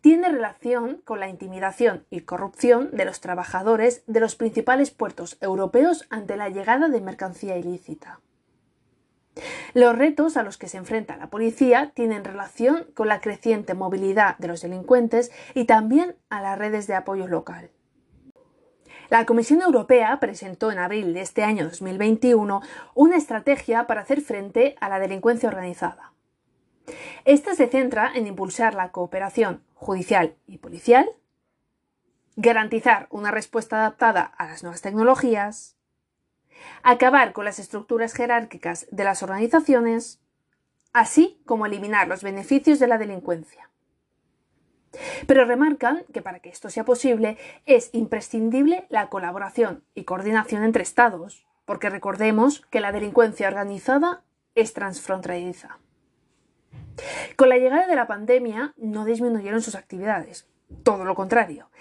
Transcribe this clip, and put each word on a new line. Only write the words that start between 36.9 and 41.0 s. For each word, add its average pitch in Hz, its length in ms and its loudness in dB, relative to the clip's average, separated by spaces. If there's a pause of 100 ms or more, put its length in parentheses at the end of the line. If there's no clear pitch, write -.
con 208 120 -10
las 208 160 -8
estructuras 226 540 -6
jerárquicas 226 760 -4
de 196 140 -6
las 196 180 -2
organizaciones, 233 1000 0 (720)
así 302 540 2